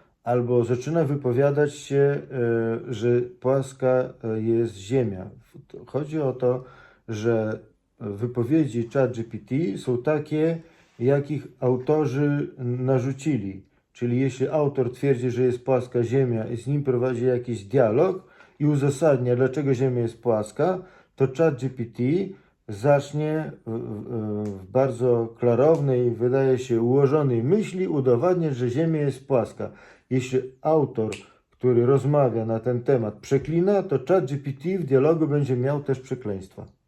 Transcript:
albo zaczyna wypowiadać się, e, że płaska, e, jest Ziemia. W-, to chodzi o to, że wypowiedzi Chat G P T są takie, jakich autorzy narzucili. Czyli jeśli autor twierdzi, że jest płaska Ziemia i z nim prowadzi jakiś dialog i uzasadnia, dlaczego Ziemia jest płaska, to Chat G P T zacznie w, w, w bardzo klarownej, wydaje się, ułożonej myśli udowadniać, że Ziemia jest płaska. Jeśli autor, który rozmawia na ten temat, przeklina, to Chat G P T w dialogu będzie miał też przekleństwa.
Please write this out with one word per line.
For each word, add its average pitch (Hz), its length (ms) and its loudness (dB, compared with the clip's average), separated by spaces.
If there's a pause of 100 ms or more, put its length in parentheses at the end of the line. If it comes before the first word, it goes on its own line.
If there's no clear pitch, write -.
(240)
albo 123 420 2
zaczyna 147 380 0
wypowiadać 143 720 2
się, - 220 -4
e, 120 960 0
że 120 280 2
płaska, 127 920 -2 (100)
e, 110 180 -4
jest 113 340 0
Ziemia. 98 540 -4 (100)
W-, - 280 -20
to - 180 -18
chodzi 151 340 -6
o 135 140 -2
to, 127 300 0 (440)
że 110 520 -2 (400)
wypowiedzi 117 920 -2
Chat 127 220 0
G 113 80 -6
P - 140 -12
T 170 400 -4
są 123 200 -4
takie, 151 640 -2 (380)
jakich 139 480 0 (120)
autorzy 143 880 0 (100)
narzucili. 127 1120 -2 (220)
Czyli 120 260 -2
jeśli 131 280 -2
autor 143 440 0
twierdzi, 127 400 0
że 120 120 0
jest 123 220 0
płaska 123 380 0
Ziemia 117 440 0
i 117 100 -6
z 120 100 -10
nim 143 160 0
prowadzi 123 420 0
jakiś 120 400 -2
dialog 110 580 2 (360)
i 147 60 0
uzasadnia, 139 680 2
dlaczego 131 380 0
Ziemia 123 280 0
jest 113 200 -6
płaska, 143 600 0 (340)
to 135 120 2 (100)
Chat 156 240 2
G 131 80 -4
P 123 160 -6
T 123 180 -6 (640)
zacznie 147 840 0 (140)
w, 113 60 -8
w, 110 800 -6
w 95 160 -12
bardzo 117 720 0
klarownej, 127 720 4
wydaje 127 480 2
się, 117 220 0
ułożonej 131 640 2
myśli 185 440 0
udowadniać, 151 680 2
że 120 140 -2
Ziemia 156 320 0
jest 143 260 -4
płaska. 104 440 -2 (380)
Jeśli 127 300 0 (220)
autor, 139 500 0 (380)
który 120 360 2
rozmawia 135 600 2
na 113 140 -2
ten 120 240 -2
temat, 117 320 0
przeklina, 170 680 0
to 143 240 -2
Chat 180 180 4
G 135 120 -4
P 139 140 -6
T 185 280 -4
w 165 40 -4
dialogu 151 440 4
będzie 139 300 0
miał 143 260 0
też 135 160 -2
przekleństwa. 101 680 -10 (220)